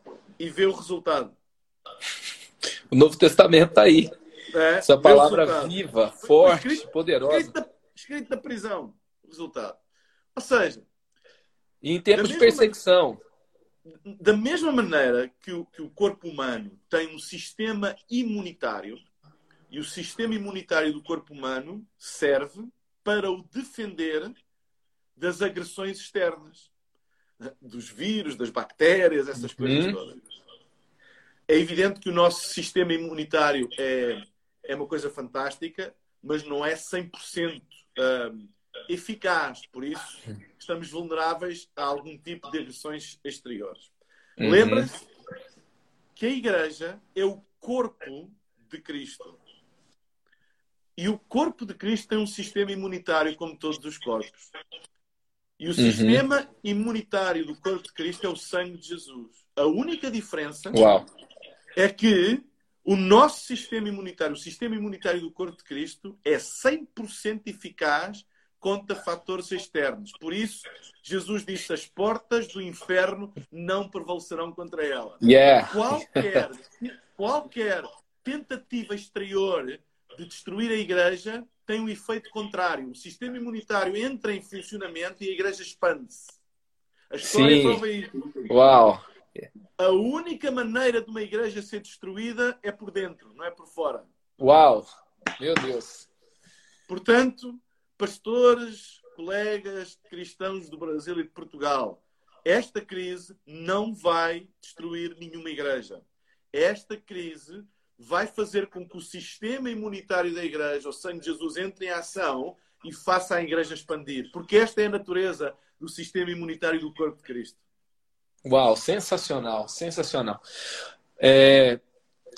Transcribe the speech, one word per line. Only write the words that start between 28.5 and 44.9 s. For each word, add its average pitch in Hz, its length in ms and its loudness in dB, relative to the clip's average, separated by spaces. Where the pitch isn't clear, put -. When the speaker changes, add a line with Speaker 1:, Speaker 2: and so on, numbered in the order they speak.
Speaker 1:
essas 123 220 -10
Speaker 2:
Uhum. - 60 -20
Speaker 1:
coisas 143 360 0
todas. - 240 -12
É 156 80 4
evidente 175 440 0
que - 100 -8
o 175 40 -4
nosso 175 360 2
sistema 175 440 -2
imunitário 151 840 0
é, 123 460 -2
é 139 120 -8
uma 143 120 -8
coisa 143 220 -6
fantástica, 139 840 -10
mas 147 220 -4
não 147 220 -6
é 160 100 -2
cem 180 320 -10
por - 140 -20
cento, 165 420 -8
ahm, 120 500 -4
eficaz. 175 800 -4
Por 127 160 -14
isso, - 360 -12
estamos 170 320 -10
vulneráveis 165 840 -6
a 143 80 -6
algum 143 340 -6
tipo - 340 -16
de 160 80 -6
agressões 147 640 -14
exteriores. 120 680 -14
Speaker 2:
Uhum. - 140 0
Speaker 1:
Lembra-se 220 560 4